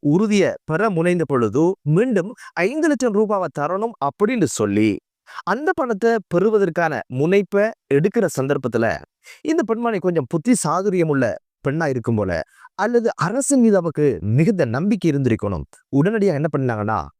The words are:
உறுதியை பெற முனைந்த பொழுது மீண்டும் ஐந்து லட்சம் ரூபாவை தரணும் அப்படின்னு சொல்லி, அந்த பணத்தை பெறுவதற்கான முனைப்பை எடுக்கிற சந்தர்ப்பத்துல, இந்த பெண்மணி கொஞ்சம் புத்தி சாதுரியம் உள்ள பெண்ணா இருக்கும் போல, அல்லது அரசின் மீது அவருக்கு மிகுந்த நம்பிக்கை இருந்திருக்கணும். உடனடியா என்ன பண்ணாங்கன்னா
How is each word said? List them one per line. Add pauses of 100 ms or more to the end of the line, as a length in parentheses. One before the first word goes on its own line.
உறுதியை (140)
பெற
முனைந்த
பொழுது (200)
மீண்டும் (240)
ஐந்து
லட்சம்
ரூபாவை
தரணும்
அப்படின்னு
சொல்லி, (560)
அந்த
பணத்தை (160)
பெறுவதற்கான (160)
முனைப்பை (300)
எடுக்கிற
சந்தர்ப்பத்துல, (560)
இந்த
பெண்மணி
கொஞ்சம்
புத்தி
சாதுரியம்
உள்ள (400)
பெண்ணா
இருக்கும்
போல, (360)
அல்லது
அரசின்
மீது
அவருக்கு (240)
மிகுந்த
நம்பிக்கை
இருந்திருக்கணும். (280)
உடனடியா
என்ன
பண்ணாங்கன்னா (200)